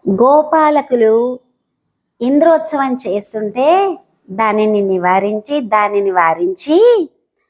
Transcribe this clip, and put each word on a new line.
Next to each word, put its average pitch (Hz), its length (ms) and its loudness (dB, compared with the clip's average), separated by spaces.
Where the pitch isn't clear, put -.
గోపాలకులు 254 1300 2
ఇంద్రోత్సవం 285 760 0
చేస్తుంటే 240 920 -2
దానిని 214 520 0
నివారించి, 196 800 -2
దానిని 202 500 -2
వారించి, 294 1000 2